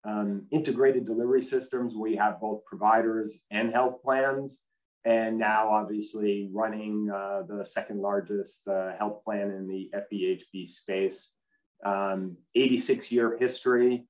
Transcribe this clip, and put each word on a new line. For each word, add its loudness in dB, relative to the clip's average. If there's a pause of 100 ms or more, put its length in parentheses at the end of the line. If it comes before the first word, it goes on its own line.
um, -4
integrated 2
delivery 2
systems. -2
We -2
have 0
both -6
providers 2 (140)
and 0
health 0
plans, 0 (440)
and 4
now 2
obviously 0
running, -2
uh, -4
the -8
second -6
largest, -4
uh, -2
health -4
plan -2
in -8
the -6
F -8
E -2
H -2
B -10
space. -4 (500)
Um, -2 (160)
eighty-six 2
year 2
history. 2